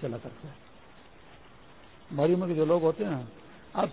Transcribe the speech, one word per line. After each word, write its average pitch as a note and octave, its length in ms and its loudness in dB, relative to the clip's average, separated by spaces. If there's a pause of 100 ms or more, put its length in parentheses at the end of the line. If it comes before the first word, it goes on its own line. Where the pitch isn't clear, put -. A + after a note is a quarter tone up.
سے C#3 80 -4
چلا A#2 140 -6
کرتا - 260 -14
ہے۔ C#3 40 -16 (1600)
ہماری D#3 220 4
عمر F3+ 120 0
کے F3 80 0
جو D#3 100 2
لوگ E3 180 4
ہوتے D#3+ 220 2
ہیں، D3 180 -4 (500)
آپ F#3+ 200 0